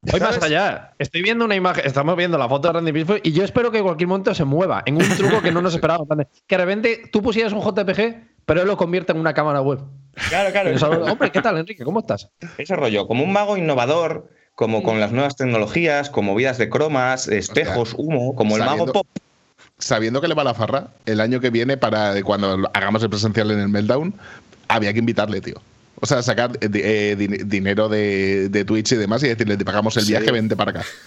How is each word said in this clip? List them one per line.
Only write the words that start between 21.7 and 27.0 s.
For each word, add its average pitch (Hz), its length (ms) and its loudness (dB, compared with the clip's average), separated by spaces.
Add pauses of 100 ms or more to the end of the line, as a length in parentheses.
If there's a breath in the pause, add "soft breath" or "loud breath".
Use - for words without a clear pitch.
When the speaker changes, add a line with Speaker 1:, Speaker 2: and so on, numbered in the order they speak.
Speaker 3:
para 107 460 0
cuando 98 500 0
hagamos 104 300 2
el 113 80 0
presencial 107 400 0
en 104 100 0
el 101 80 0
Meltdown, 120 460 0 (540 loud breath)
había 107 260 0
que 113 40 0
invitarle, 107 440 0
tío. - 180 -12 (420)
O - 40 -4
sea, 127 160 2
sacar, 120 300 0 (100)
eh, 107 60 0
di-, 101 140 0
eh, 104 340 2